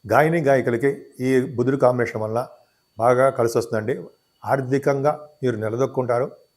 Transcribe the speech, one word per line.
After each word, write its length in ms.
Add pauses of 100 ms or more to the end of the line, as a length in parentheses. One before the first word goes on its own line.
గాయని 340
గాయకులకి 500 (280)
ఈ 100 (260)
బుధుడు 220
కాంబినేషన్ 460
వల్ల 160 (580)
బాగా 320
కలిసి 280
వస్తుందండి. 360 (500)
ఆర్థికంగా 680 (280)
మీరు 160
నిలదొక్కుంటారు. 720 (300)